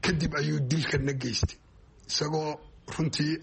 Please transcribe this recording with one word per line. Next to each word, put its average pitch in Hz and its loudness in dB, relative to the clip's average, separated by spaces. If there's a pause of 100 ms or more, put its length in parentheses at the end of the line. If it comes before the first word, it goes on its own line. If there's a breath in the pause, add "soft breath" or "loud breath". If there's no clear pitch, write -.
kadib 165 2
ayuu 151 2
dilkana 139 2
geystay. 127 -2 (500)
Isagoo 151 -2 (320)
runtii 160 0